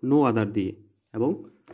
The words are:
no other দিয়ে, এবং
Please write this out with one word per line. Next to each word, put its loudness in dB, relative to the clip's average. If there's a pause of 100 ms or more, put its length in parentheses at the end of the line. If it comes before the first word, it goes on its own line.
no 4
other 0
দিয়ে, -6 (300)
এবং -4 (300)